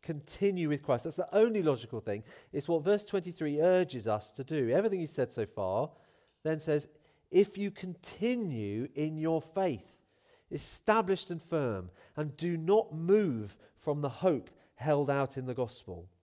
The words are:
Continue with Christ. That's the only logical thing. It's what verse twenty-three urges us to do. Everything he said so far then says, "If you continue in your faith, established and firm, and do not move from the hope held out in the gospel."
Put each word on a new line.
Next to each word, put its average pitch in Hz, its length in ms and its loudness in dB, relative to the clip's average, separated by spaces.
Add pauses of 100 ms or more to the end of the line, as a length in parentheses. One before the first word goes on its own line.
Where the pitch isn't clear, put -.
Continue 170 680 -2
with 143 120 0
Christ. 123 220 0
That's 165 140 -6
the - 180 -2
only 214 260 4
logical 120 380 0
thing. 107 240 -4 (300)
It's 147 140 -4
what 165 160 0
verse 208 220 2
twenty-three 165 560 -2
urges 170 460 2
us 107 240 0
to 139 120 -10
do. 135 260 0
Everything 190 300 2
he 165 60 -2
said 131 280 -2
so 110 120 -2
far 104 460 -2 (520)
then 156 160 -2
says, 147 280 0 (420)
"If 202 280 4
you 202 120 -2
continue 175 1300 -4
in 156 220 -4
your 160 240 0
faith, 175 580 -4 (500)
established 190 800 0
and 170 140 -8
firm, 110 480 -2 (240)
and 151 200 -6
do 170 220 -2
not 175 380 2
move 160 640 2 (200)
from 147 240 -4
the 143 80 -2
hope 151 400 0 (260)
held 143 340 0
out 139 280 0
in 127 80 -8
the 127 80 -6
gospel." 113 560 -8 (120)